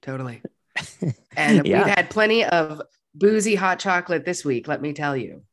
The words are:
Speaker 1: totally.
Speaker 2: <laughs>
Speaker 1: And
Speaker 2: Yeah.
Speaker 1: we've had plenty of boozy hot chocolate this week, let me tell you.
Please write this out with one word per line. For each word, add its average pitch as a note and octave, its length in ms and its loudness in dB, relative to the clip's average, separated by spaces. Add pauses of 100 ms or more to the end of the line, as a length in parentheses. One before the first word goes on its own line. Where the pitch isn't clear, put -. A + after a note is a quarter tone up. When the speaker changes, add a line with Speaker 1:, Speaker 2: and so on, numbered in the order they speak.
Speaker 1:
totally. B2+ 400 -10 (340)
Speaker 2:
<laughs> - 600 -8
Speaker 1:
And F#3 300 4
Speaker 2:
Yeah. F#3+ 200 2
Speaker 1:
we've G3+ 100 4
had F3+ 140 2
plenty A3 340 2
of D#3 380 0 (340)
boozy G#3 400 4
hot F#3 240 0
chocolate F3 460 -2
this F3 180 -6
week, B2 240 -2
let D3 140 -4
me D3 120 -6
tell D3 220 -4
you. - 380 -10